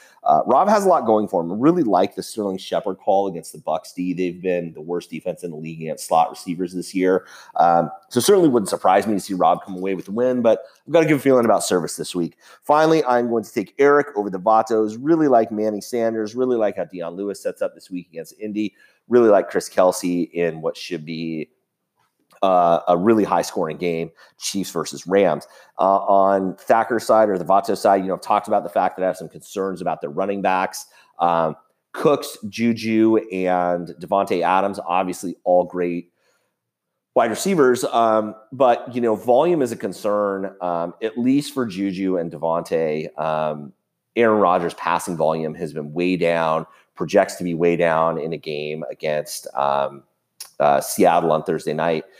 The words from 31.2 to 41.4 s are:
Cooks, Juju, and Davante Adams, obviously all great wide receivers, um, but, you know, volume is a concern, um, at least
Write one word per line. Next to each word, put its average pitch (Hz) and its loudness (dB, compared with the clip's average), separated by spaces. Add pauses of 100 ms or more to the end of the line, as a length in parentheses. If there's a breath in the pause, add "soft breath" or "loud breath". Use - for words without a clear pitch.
Cooks, - 0 (140)
Juju, 110 2 (160)
and 90 -2 (120)
Davante 95 0
Adams, 95 0
obviously 90 -4
all 90 4
great 87 -6 (1040)
wide 120 4
receivers, 127 2
um, 110 2 (180)
but, 127 2
you 123 -4
know, 113 2
volume 139 2
is 117 -2
a 110 -10
concern, 101 -4
um, 87 -4 (100)
at 110 -4
least 131 0